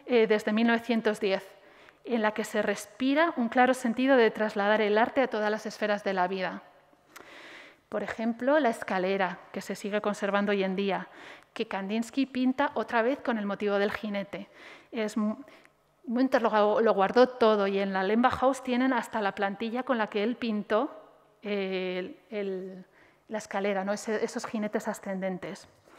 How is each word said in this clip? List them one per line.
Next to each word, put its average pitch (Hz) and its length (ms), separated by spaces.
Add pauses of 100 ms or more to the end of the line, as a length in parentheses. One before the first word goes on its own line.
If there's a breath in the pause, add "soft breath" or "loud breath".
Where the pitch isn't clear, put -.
eh, 226 220
desde 214 260
mil 226 140
novecientos 233 520
diez, 196 240 (600 loud breath)
en 233 180
la 214 120
que 214 100
se 208 180
respira 269 760
un 233 120
claro 254 240
sentido 254 420
de 233 140
trasladar 214 520
el 208 160
arte 254 240
a 247 80
todas 214 200
las 214 160
esferas 208 380
de 196 100
la 180 140
vida. 190 340 (1300 loud breath)
Por 208 160
ejemplo, 233 560
la 254 100
escalera, 190 680 (120)
que 196 100
se - 120
sigue 208 280
conservando 202 500
hoy 202 120
en 190 120
día, 185 320 (460 loud breath)
que 220 140
Kandinsky 220 600
pinta 254 480
otra 220 260
vez 262 200
con 233 180
el 202 80
motivo 202 320
del 202 120
jinete. 202 580 (420 loud breath)
Es 214 260
mu-, 214 200 (680 loud breath)
Münter 262 360
lo, 214 400
lo 214 120
guardó 196 340
todo 214 400
y 196 120
en 196 140
la 190 100
Lembach 233 380
Haus 262 220
tienen 254 300
hasta 226 280
la 196 120
plantilla 214 500
con 247 140
la 208 100
que 208 160
él 240 140
pintó, 220 520 (540)
eh, 190 720 (160)
el, 214 60
el, 190 480 (420 soft breath)
la 220 100
escalera, 202 460
¿no? 202 100
Ese, 214 300
esos 226 240
jinetes 214 400
ascendentes. 190 800 (320 loud breath)